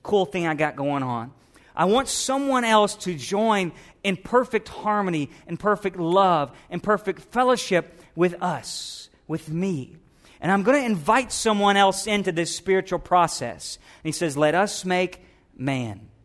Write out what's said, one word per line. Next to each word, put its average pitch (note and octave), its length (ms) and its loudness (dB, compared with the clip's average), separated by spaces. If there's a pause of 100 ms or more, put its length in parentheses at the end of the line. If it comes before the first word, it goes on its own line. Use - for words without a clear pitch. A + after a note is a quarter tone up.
cool G3 240 0
thing F3+ 220 -4
I D#3+ 80 -2
got D3 200 -2
going C#3 280 -2
on. B2 300 -6 (440)
I E3+ 80 2
want G#3+ 220 2
someone C4+ 560 -2
else G#3+ 320 4
to F#3 200 -6
join G3 580 -2 (280)
in G3 140 -2
perfect A#3 540 -2
harmony, F#3+ 600 -2 (160)
in E3+ 120 -10
perfect G3 400 -2
love, E3+ 580 2 (140)
in F3 100 -8
perfect G3 400 -2 (140)
fellowship A#3+ 680 0 (140)
with F3 260 0
us, - 680 -8 (180)
with D#3 220 -8
me. E3 480 -4 (420)
And E3 120 0
I'm F#3+ 120 4
gonna C4 140 4
invite A3 560 0
someone G3+ 420 2
else G3 320 4
into G3+ 240 0
this E3 240 -2
spiritual F#3+ 440 0
process.'" E3+ 800 0 (260)
And D#3 40 -4
he D#3 60 -2
says, D3 240 -2
"Let D3+ 180 4
us G3+ 300 -2
make F3+ 340 -2 (380)
man." A#2 500 -6 (180)